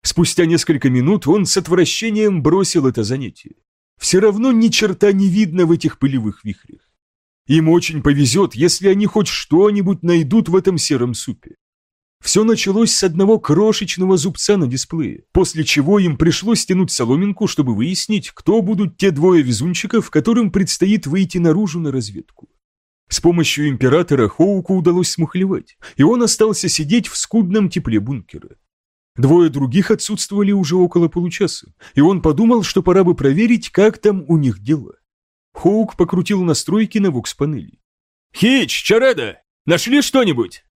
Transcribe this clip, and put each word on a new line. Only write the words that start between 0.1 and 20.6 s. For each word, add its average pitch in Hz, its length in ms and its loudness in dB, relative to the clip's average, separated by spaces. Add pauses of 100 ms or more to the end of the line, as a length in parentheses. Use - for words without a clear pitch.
несколько 156 460 0
минут 135 340 0
он 185 220 2
с - 100 -2
отвращением 190 840 0
бросил 170 420 0
это 123 180 0
занятие. 120 520 -10 (480)
Все 180 160 2
равно 220 320 2
ни 226 160 4
черта 208 460 2
не 196 160 2
видно 180 360 0
в 165 60 2
этих 165 260 -2
пылевых 127 460 -4
вихрях. - 380 -14 (680)
Им 160 220 4
очень 160 320 0
повезет, 143 540 2
если 175 340 0
они 196 160 2
хоть 202 220 0
что-нибудь 202 760 0
найдут 170 460 2
в 175 60 0
этом 185 220 0
сером 123 360 -2
супе. - 420 -12 (680)
Все 214 240 2
началось 214 460 0
с - 120 -2
одного 190 340 2
крошечного 190 760 0
зубца 175 400 -2
на 170 100 0
дисплее, 127 680 -6
после 160 320 0
чего 160 340 2
им 165 180 0
пришлось 185 480 0
тянуть 185 260 0
соломинку, 180 560 -2
чтобы 127 280 -2
выяснить, 175 580 -4
кто 220 280 0
будут 190 360 -2
те 196 140 2
двое 165 300 4
везунчиков, 156 680 -2
которым 214 420 0
предстоит 190 540 0